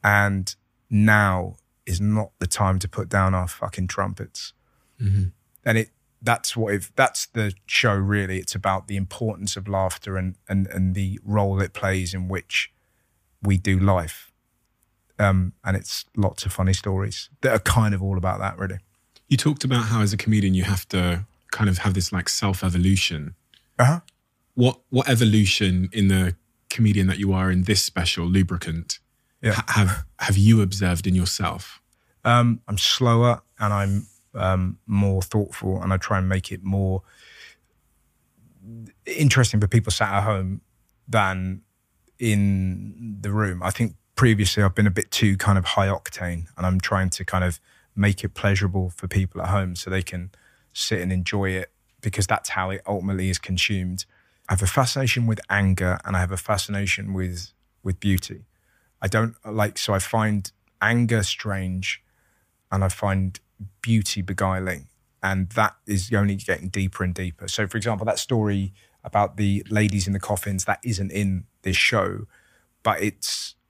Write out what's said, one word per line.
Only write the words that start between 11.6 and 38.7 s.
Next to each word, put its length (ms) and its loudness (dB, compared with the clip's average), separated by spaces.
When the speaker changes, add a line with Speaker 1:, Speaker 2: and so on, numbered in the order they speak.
Speaker 1:
it 140 -2
plays 400 -2
in 140 -4
which 440 -4
we 160 2
do 200 2
life. 540 0
Um, 340 2
and 120 0
it's 300 -8
lots 300 -2
of 60 -2
funny 200 2
stories 560 -4
that 100 2
are 60 2
kind 360 2
of 80 -2
all 140 -2
about 240 -2
that, 180 -4
really. 200 -6
Speaker 2:
You 80 4
talked 280 -2
about 200 0
how 160 0
as 140 2
a 20 -4
comedian, 380 2
you 100 2
have 240 -2
to 380 0
kind 180 0
of 100 2
have 140 0
this, 180 -2
like, 200 -4
self-evolution. 1040 0
Speaker 1:
Uh-huh. 220 4
Speaker 2:
What, 260 2
what 180 0
evolution 840 4
in 160 2
the 280 2
comedian 380 4
that 120 0
you 140 0
are 180 2
in 120 2
this 200 2
special, 440 -2
Lubricant, 720 0
Speaker 1:
Yeah. 120 0
Speaker 2:
ha-, 160 -2
have, 360 2
have 180 0
you 240 8
observed 460 0
in 80 2
yourself? 680 -4
Speaker 1:
Um, 440 4
I'm 80 -4
slower 640 2
and 140 0
I'm, 340 0
um, 540 -2
more 360 2
thoughtful, 600 -4
and 100 0
I 40 2
try 220 -2
and 100 0
make 240 -2
it 100 -10
more 400 0